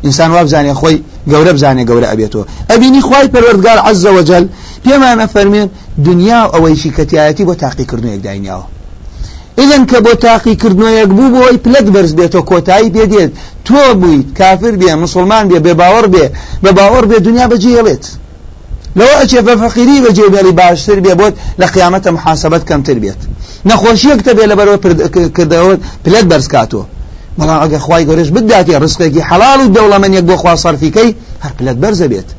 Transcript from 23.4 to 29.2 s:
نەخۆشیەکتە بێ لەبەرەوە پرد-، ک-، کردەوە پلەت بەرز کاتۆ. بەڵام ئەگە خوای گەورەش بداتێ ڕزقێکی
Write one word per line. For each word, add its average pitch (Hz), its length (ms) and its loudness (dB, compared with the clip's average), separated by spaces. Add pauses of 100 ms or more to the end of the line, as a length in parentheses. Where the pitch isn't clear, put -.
نەخۆشیەکتە 226 680 2
بێ 220 140 2
لەبەرەوە 202 340 2
پرد-، 170 180 0 (120)
ک-، 175 220 0
کردەوە 170 380 0 (300)
پلەت 196 260 2
بەرز 151 240 0
کاتۆ. 110 280 -2 (560)
بەڵام 156 240 -2
ئەگە 156 220 -2
خوای 165 240 0
گەورەش 160 280 0
بداتێ 208 460 2
ڕزقێکی 156 460 -2